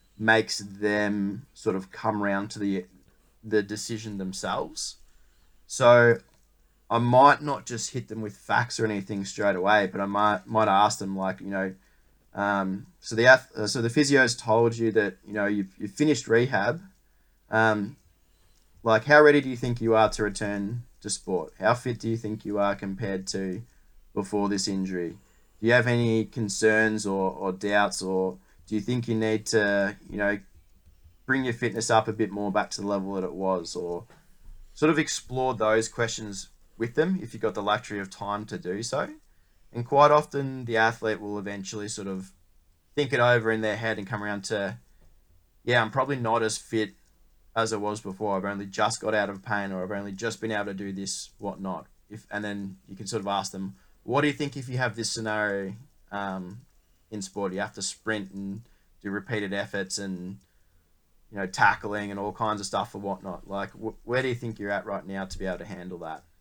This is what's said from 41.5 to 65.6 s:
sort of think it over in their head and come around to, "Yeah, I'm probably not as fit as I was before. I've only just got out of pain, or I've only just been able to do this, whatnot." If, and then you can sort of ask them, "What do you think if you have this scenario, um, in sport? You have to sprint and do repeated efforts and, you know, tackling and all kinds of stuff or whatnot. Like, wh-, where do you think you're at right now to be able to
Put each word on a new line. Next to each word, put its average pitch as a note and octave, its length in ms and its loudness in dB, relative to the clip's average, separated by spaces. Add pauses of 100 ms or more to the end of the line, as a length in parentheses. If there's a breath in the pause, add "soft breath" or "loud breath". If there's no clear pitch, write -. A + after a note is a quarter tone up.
sort G#2 200 -8
of F#2+ 240 -8 (640)
think C3+ 180 0
it B2+ 60 2
over A#2+ 320 6
in A2 100 0
their G#2+ 160 0
head A2 200 -4
and G2+ 100 -10
come G#2 160 -6
around G#2 220 -6
to, G#2+ 320 -4 (840)
"Yeah, A#2+ 180 4
I'm A2 100 -2
probably C3+ 260 0
not A2+ 260 0
as A2 140 -2
fit G#2+ 360 -4 (640)
as A2+ 160 0
I A2 60 -2
was G#2 240 -4
before. G2 340 -4
I've F#2+ 100 -2
only G2+ 200 -6
just G#2+ 340 -2
got G#2+ 140 -2
out G2+ 160 2
of G2 120 -12
pain, G2+ 300 -4
or F#2 120 -4
I've F#2+ 80 -6
only G2+ 200 -6
just A2 300 -6
been A2+ 100 -4
able G#2 140 -2
to G2+ 80 -8
do G2 180 -8
this, F#2+ 380 -8 (100)
whatnot." F#2+ 480 -8 (220)
If, A2 200 -18
and G#2 140 -6
then G2+ 340 -8 (100)
you G2 80 -16
can G2 120 -12
sort A2 140 -4
of F#2+ 60 -8
ask G2 240 -2
them, F#2+ 240 -8 (280 soft breath)
"What C3+ 180 0
do D3+ 60 2
you C#3+ 60 0
think C#3+ 220 -6
if C3 140 -10
you B2+ 80 -4
have B2 180 -2
this A2+ 160 -4
scenario, G#2 600 -2 (380)
um, G2 500 -6 (500)
in G#2+ 100 -8
sport? G2 320 -6
You F#2+ 60 -4
have G2+ 140 -6
to G2+ 80 -12
sprint G2+ 500 -6
and G2 300 -8 (400)
do G#2 80 -8
repeated G2+ 440 -4
efforts G2 440 -6
and, F#2+ 400 -8 (960)
you G#2+ 60 -12
know, F#2+ 100 -4
tackling G#2 640 2
and G2+ 80 -6
all G2+ 120 -4
kinds G#2+ 300 -2
of G2 60 -6
stuff G2+ 280 -4
or G2+ 40 -10
whatnot. F#2+ 500 -8
Like, G2 220 -6
wh-, - 360 -12
where B2 140 0
do C3 80 -2
you A#2+ 60 -2
think A#2+ 220 -8
you're G2+ 140 -6
at G2 140 -2
right G2 200 -8
now G2 200 -8
to F#2+ 120 -12
be F#2+ 80 -8
able F#2 120 -4
to F2 80 -12